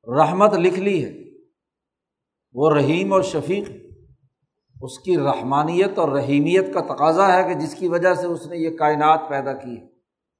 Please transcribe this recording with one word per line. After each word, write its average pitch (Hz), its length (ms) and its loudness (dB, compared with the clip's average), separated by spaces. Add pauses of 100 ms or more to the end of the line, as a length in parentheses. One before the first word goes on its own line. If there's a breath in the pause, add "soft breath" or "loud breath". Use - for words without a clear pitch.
(180)
رحمت 185 360 4
لکھ 180 260 0
لی 185 260 -2
ہے۔ - 200 -14 (1300)
وہ 147 140 2
رحیم 156 440 2
اور 190 80 4
شفیق 165 480 -4
ہے۔ - 100 -20 (1040)
اس 131 180 -14
کی 185 180 0
رحمانیت 151 840 0
اور 160 100 2
رحیمیت 160 640 0
کا 143 220 -4
تقاضا 160 380 4
ہے 185 100 4
کہ 151 160 -4
جس 151 160 -6
کی 185 120 -4
وجہ 175 260 2
سے 180 140 -4
اس 165 200 -8
نے 170 100 -12
یہ 160 200 -4
کائنات 151 420 2 (100)
پیدا 139 240 -4
کی 123 240 -12
ہے۔ - 180 -20 (440)